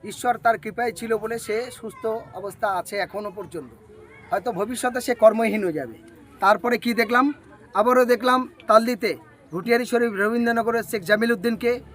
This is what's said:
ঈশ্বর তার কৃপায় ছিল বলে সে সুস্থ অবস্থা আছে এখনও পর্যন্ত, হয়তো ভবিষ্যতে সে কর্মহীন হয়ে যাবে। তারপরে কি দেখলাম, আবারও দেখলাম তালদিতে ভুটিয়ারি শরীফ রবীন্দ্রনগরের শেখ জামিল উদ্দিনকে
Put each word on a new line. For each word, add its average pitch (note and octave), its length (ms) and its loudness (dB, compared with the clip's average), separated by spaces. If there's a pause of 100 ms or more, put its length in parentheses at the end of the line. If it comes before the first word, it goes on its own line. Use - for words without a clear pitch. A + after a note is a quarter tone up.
ঈশ্বর A#3 320 -2
তার A3+ 220 2
কৃপায় A#3 340 -4
ছিল A3+ 240 -4
বলে A3 220 -6
সে A3+ 240 -6 (180)
সুস্থ A3+ 260 -12 (280)
অবস্থা G3 340 -6
আছে F#3+ 280 -6
এখনও G3+ 340 -6
পর্যন্ত, E3 400 -14 (600)
হয়তো G3 220 -2
ভবিষ্যতে A#3+ 480 -4
সে A#3+ 140 -2
কর্মহীন A3 480 4
হয়ে F3+ 100 -2
যাবে। D3 200 -6 (480)
তারপরে G#3+ 380 4
কি A#3+ 160 -2
দেখলাম, A#3+ 400 2 (400)
আবারও B3 300 6
দেখলাম B3 440 2 (180)
তালদিতে A3+ 480 4 (380)
ভুটিয়ারি A#3 320 0
শরীফ A#3 280 0
রবীন্দ্রনগরের A3+ 720 0
শেখ G#3+ 200 -6
জামিল A3 300 2
উদ্দিনকে A#3 480 -2 (140)